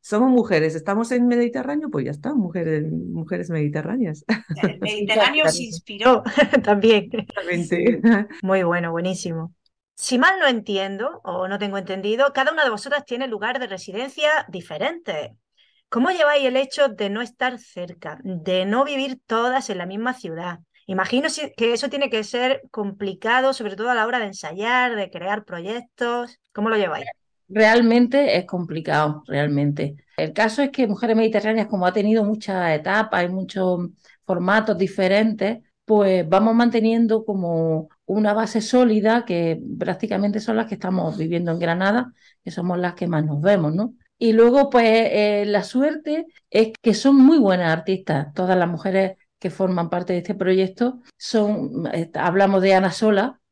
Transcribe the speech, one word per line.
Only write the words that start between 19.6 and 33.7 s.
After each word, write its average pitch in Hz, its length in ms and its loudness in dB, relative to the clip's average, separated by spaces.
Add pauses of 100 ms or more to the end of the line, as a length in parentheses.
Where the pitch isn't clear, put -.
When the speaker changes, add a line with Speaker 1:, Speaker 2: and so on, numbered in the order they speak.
Speaker 2:
en 185 80 -6
la 180 80 -6
misma 220 280 -6
ciudad? 175 460 -10 (260)
Imagino 196 420 0
si-, 311 280 -8
que 233 160 0
eso 240 180 -2
tiene 277 180 -2
que 214 160 -2
ser 247 460 -2
complicado, 208 840 -2
sobre 208 240 -6
todo 226 140 -4
a 247 60 2
la 220 100 0
hora 240 140 -2
de 214 60 -4
ensayar, 220 680 -2
de 196 160 -6
crear 196 340 -6
proyectos. 240 960 -8 (140)
¿Cómo 214 180 -2
lo 220 60 0
lleváis? 170 300 -2 (420)
Speaker 3:
Realmente 233 920 4
es 185 80 -4
complicado, 156 800 -2
realmente. 143 680 -2 (200)
El 156 160 -4
caso 220 300 0
es 277 80 0
que 262 160 0
Mujeres 220 300 0
Mediterráneas, 220 500 0
como 196 200 -4
ha 180 60 2
tenido 214 300 2
muchas 196 560 -2
etapas 185 460 0
y 175 40 -4
muchos 185 600 -2 (360)